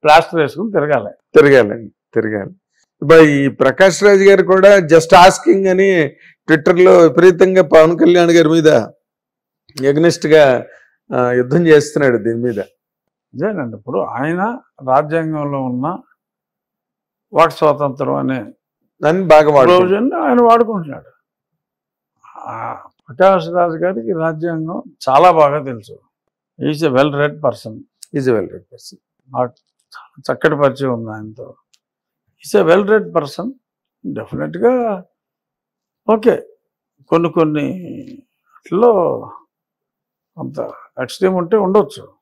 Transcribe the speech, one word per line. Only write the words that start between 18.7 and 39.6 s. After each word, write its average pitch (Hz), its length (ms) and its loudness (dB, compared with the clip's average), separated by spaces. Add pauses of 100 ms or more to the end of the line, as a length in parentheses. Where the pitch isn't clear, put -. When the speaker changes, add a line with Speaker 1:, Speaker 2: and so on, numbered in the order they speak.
Speaker 2:
దాన్ని 175 220 -2
బాగా 156 260 4
వాడుకుంటున్నాడు. 180 520 4
Speaker 1:
ప్రొవిజన్ 311 280 -4
ఆయన 247 100 2
వాడుకుంటున్నాడు. 226 680 0 (1300)
ఆ, 117 380 -14 (320)
ప్రకాష్ 175 400 0
రాజ్ 175 260 -4
గారికి 190 380 -6
రాజ్యాంగం 160 720 -8 (260)
చాలా 151 220 4
బాగా 147 340 0
తెలుసు. 110 340 -16 (640)
He 139 80 -4
is 151 80 -8
a 160 100 -2
well 135 200 0
read 147 240 -4
person. 123 460 -8
Speaker 2:
He - 380 -16
is 139 60 -4
a 127 80 -2
well 107 140 -2
read 95 280 -18
person. - 260 -20 (360)
Speaker 1:
నాకు 123 200 -6 (420)
చాలా - 380 -12
చక్కటి 151 220 -4
పరిచయం 135 360 -4
ఉంది 113 180 -10
ఆయనతో. 107 440 -18 (680)
He - 360 -6
is 180 60 -2
a 160 60 2
well 196 200 0
read 185 200 -2
person. 170 400 -8 (540)
డెఫినెట్‌గా 185 960 -6 (1120)
ఓకే, 220 300 0 (680)
కొన్ని 170 220 -2
కొన్ని 151 380 -4 (320)
వాటిల్లో 170 1300 -6 (1040)